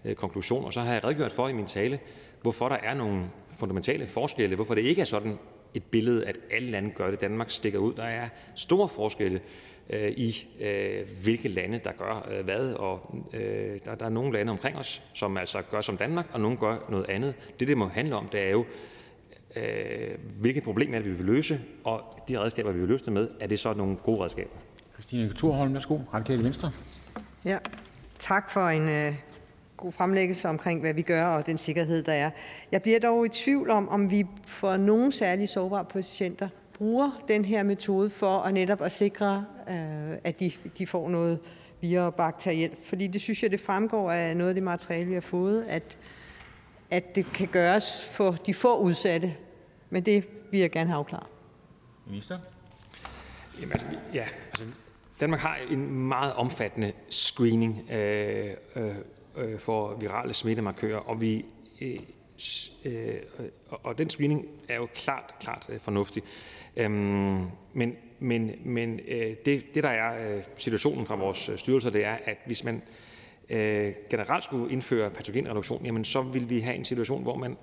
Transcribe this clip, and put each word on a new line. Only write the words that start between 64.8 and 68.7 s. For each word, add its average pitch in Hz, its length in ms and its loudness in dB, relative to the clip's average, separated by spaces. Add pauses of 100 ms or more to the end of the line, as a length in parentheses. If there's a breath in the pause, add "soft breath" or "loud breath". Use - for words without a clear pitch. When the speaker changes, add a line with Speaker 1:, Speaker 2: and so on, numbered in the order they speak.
Speaker 1:
klart, - 460 -4
klart, - 280 -10
øh, 110 120 -8
fornuftig. 101 420 0 (540 loud breath)
Øhm, 101 680 2 (260)
men, 120 240 0 (240)
men, 117 300 0 (140)
men, 117 440 -2